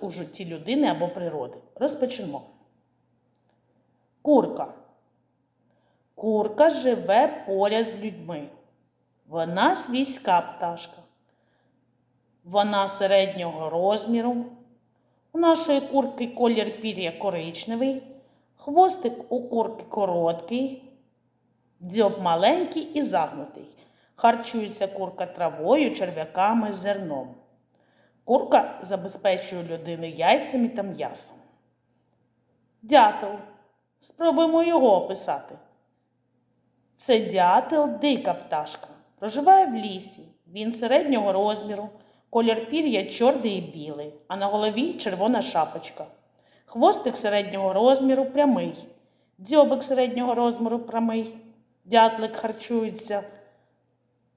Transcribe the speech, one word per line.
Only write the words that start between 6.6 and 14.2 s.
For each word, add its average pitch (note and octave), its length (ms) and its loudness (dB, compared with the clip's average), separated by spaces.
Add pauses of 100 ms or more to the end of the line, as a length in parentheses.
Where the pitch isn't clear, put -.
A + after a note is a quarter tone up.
живе B3 760 2
поряд G3+ 400 0
з G3+ 180 -12
людьми. E3 440 -12 (800)
Вона F3 500 0
свійська B3+ 640 0
пташка. E3+ 640 -10 (1400)
Вона G3+ 440 0
середнього F#3+ 840 0
розміру. A3 760 0 (840)